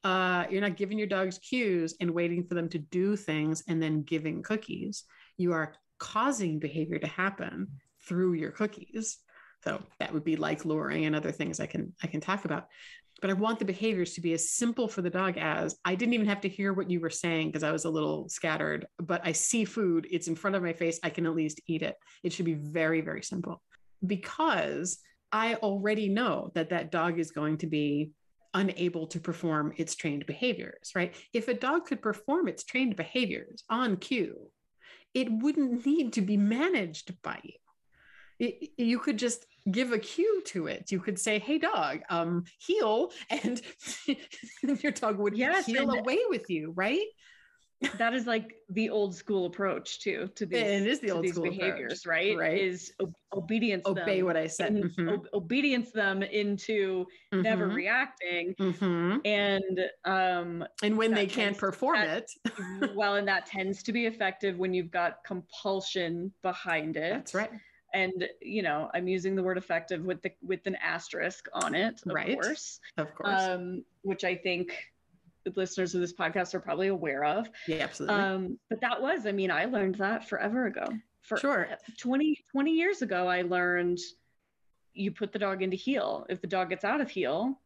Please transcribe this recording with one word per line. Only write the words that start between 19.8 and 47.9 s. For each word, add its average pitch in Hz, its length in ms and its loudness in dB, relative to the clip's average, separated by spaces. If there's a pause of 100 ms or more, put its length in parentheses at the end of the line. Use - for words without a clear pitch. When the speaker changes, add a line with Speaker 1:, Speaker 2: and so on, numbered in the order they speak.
Speaker 1:
It's 170 160 -2
in 165 80 0
front 190 220 -2
of 180 40 2
my 170 120 0
face. 165 280 0
I 170 80 0
can 170 160 0
at 165 80 2
least 156 320 -2
eat 160 160 0
it." - 140 -4 (280)
It 175 100 -2
should 180 120 -2
be 165 100 2
very, 160 440 0
very 160 240 -6
simple, - 400 -6 (420)
because 180 960 0 (320)
I 226 240 2
already 208 540 0
know 202 460 0
that 165 140 0
that 165 220 -2
dog 170 260 2
is 160 140 -2
going 151 280 0
to 170 80 -4
be 147 440 2 (420)
unable 175 540 0
to 160 120 -6
perform 156 580 0
its 160 180 -4
trained 143 300 -4
behaviors, - 680 -4
right? 175 220 0 (180)
If 226 140 0
a 254 60 2
dog 285 320 0
could 240 160 -4
perform 262 480 0
its - 160 -6
trained 247 320 0
behaviors - 720 -4
on 233 280 2
cue, - 540 -4 (600)
it 247 180 2
wouldn't 247 540 2
need 277 280 4
to 220 80 2
be 196 160 4
managed 208 840 2
by - 220 -6
you. - 100 -16 (880)
Y-, 240 180 0 (200)
you 240 220 4
could 240 180 0
just 233 280 -2 (260)
give 240 200 2
a 220 80 2
cue 381 480 2
to 165 200 -2
it. - 240 -6
You 190 80 2
could 185 200 -2
say, 214 200 2
"Hey, 269 180 0
dog, 165 520 0
um, 170 340 2 (160)
heel," 339 520 2 (180)
and 247 320 -2 (460)
<laughs> - 720 -2
your 294 100 2
dog 208 280 0
would 208 180 2
Speaker 2:
Yes, 302 280 2
Speaker 1:
heel 254 240 2
Speaker 2:
and 247 100 2
Speaker 1:
away 254 200 2 (100)
with 254 200 -2
you, 160 260 -2
right? 247 300 2 (920)